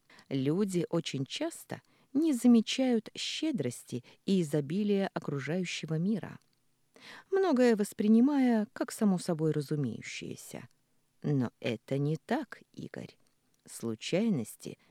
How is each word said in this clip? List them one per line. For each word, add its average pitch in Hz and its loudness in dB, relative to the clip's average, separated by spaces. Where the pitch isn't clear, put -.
Люди 165 0
очень 143 -2
часто - -8
не 311 2
замечают 240 4
щедрости 143 -4
и 190 4
изобилия 180 0
окружающего 156 -4
мира. 180 -4
Многое 262 4
воспринимая 226 4
как - -6
само 196 2
собой 160 0
разумеющееся. - -6
Но 139 0
это 123 -4
не 147 -2
так, - -6
Игорь. - -14
Случайности - -4